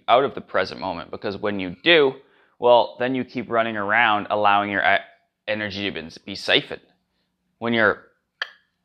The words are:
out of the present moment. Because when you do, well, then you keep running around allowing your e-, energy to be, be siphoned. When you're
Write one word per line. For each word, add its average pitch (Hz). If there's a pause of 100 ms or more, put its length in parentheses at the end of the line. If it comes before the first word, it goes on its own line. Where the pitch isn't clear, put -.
out 123
of 131
the -
present 92
moment. 85
Because 101
when 101
you 92
do, 147 (420)
well, 120
then 127
you 127
keep 120
running 113
around 104
allowing 104
your 98
e-, 98 (480)
energy 101
to -
be, 80 (160)
be 98
siphoned. - (760)
When 117
you're 107 (800)